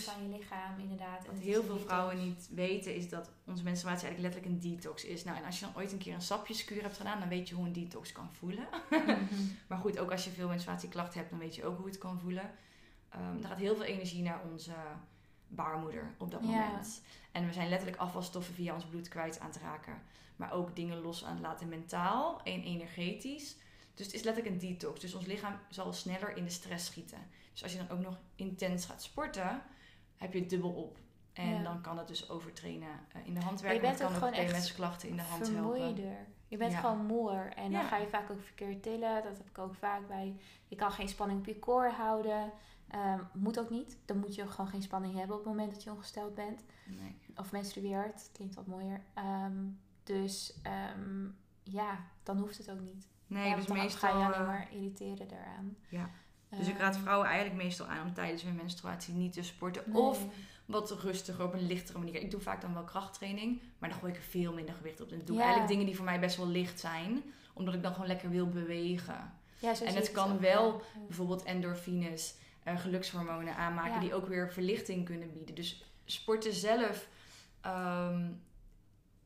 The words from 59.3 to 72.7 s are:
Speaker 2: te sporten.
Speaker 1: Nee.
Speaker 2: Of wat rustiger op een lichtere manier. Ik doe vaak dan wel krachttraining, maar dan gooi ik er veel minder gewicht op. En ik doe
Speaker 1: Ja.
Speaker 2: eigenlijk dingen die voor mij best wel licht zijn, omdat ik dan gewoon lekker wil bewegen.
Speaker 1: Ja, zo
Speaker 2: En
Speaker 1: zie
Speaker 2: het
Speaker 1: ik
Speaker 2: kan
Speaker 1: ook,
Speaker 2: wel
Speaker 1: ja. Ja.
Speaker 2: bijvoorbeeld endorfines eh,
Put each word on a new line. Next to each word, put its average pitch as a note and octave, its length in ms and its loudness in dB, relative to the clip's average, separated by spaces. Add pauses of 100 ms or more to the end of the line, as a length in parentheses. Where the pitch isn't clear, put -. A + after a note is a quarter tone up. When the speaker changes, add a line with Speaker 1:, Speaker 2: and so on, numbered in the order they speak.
Speaker 2:
te F3 100 -4
sporten. F3+ 420 -4
Speaker 1:
Nee. A3 160 8
Speaker 2:
Of A#3 240 6 (400)
wat G#3 260 2
rustiger F3+ 540 0
op F3+ 80 2
een F3+ 140 2
lichtere F3+ 300 -2
manier. E3+ 180 -4
Ik F#3+ 160 -2
doe G3+ 80 -2
vaak F#3+ 220 -2
dan F3+ 120 -2
wel E3+ 100 -2
krachttraining, G3 800 -2 (180)
maar E3 100 -4
dan E3+ 100 -4
gooi F3+ 120 -2
ik F3 60 -4
er - 60 -10
veel F3 300 2
minder D#3+ 220 -4
gewicht D#3 260 -10
op. - 100 -8
En E3+ 80 -4
ik - 80 -6
doe A3 80 2
Speaker 1:
Ja. A3+ 60 6
Speaker 2:
eigenlijk A#3 300 8
dingen G3+ 140 6
die F#3+ 100 2
voor F#3 100 -2
mij F3+ 140 4
best F3+ 180 4
wel F3+ 100 2
licht F3 320 2
zijn, F3 440 0 (300)
omdat F#3 200 0
ik F3 100 0
dan F3+ 80 2
gewoon F3+ 160 -2
lekker F3+ 220 0
wil F3 200 6
bewegen. F3 840 0 (260)
Speaker 1:
Ja, A#3 160 4
zo A#3 80 -2
Speaker 2:
En A3+ 80 4
Speaker 1:
zie G3 80 4
Speaker 2:
het G#3+ 80 4
Speaker 1:
ik G#3+ 60 -2
Speaker 2:
kan G3 180 4
Speaker 1:
ook, G3 80 4
Speaker 2:
wel G3 340 10
Speaker 1:
ja. - 260 -6
Ja. G#3 60 -10
Speaker 2:
bijvoorbeeld F3+ 380 0
endorfines F3 920 0 (280)
eh, F3 140 0